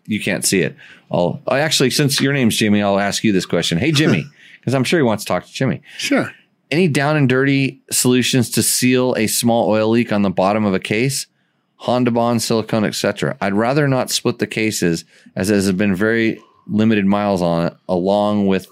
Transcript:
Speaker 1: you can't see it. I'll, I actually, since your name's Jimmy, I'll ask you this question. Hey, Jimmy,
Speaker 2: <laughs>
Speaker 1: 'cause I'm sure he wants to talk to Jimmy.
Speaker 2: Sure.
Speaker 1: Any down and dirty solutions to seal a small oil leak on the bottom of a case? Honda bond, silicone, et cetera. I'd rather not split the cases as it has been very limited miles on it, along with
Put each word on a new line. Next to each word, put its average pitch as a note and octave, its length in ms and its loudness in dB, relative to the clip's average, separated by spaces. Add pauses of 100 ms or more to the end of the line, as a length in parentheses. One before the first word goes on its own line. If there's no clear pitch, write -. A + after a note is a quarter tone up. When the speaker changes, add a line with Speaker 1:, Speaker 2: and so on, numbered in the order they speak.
Speaker 1:
you G#2 140 -4
can't F#2 260 -4
see F#2+ 160 2
it. C#2 140 -2 (360)
I'll, F2 360 -2
I C3 120 0
actually, D3 320 0
since C#3+ 300 0
your C#3 120 0
name's B2 240 0
Jimmy, G#2 240 2
I'll G2+ 180 0
ask G2 240 -2
you A2 80 2
this F#2 140 0
question. E2+ 340 -2
Hey, C3+ 120 0
Jimmy, C#3 320 2 (220)
Speaker 2:
<laughs> - 180 -20
Speaker 1:
'cause A#2 120 -2
I'm C3 80 0
sure E3+ 160 0
he D3 40 2
wants G#2+ 200 0
to - 60 -10
talk F2+ 180 -2
to - 60 -20
Jimmy. A#2 280 -4 (160)
Speaker 2:
Sure. - 340 -2 (400)
Speaker 1:
Any F3+ 160 2
down D3 300 0
and C#3+ 100 2
dirty C3+ 540 0 (100)
solutions B2 600 2
to A#2 120 0
seal B2+ 540 0
a A2 100 0
small A#2 420 0
oil G#2+ 200 2
leak A#2 240 0
on G#2 80 2
the G2+ 80 2
bottom G2 360 0
of G2 100 0
a F#2+ 40 -2
case? B2+ 460 -4 (580)
Honda A#2+ 280 0
bond, A#2 300 0
silicone, A2 420 -2
et E2 120 -2
cetera. - 440 -4
I'd G2 140 -2
rather C3 340 0
not B2+ 240 0
split - 280 -4
the G#2+ 80 -2
cases G#2 580 -2 (300)
as F#2+ 140 -2
it G#2 60 4
has G2 160 2
been G2 240 0
very A2 460 0 (260)
limited G#2+ 380 2
miles G2+ 360 0
on E2+ 260 0
it, - 60 -6 (140)
along G2+ 600 0
with F#2+ 240 0